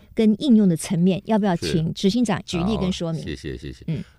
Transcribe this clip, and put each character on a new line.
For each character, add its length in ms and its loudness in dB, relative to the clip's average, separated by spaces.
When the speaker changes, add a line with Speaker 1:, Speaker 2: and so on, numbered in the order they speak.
Speaker 1:
跟 280 4
应 160 6
用 100 6
的 80 2
层 240 -4
面， 260 2
要 140 2
不 60 0
要 100 2
请 380 -2
执 160 0
行 140 0
长 220 -2
举 140 -6
例 180 -2
跟 140 -2
说 220 -6
明？ 80 -6
Speaker 2:
是。 80 -10
好， 60 -6
谢 0 -
谢， 220 -10
谢 140 -12
谢。 160 -16
Speaker 1:
嗯。 160 -6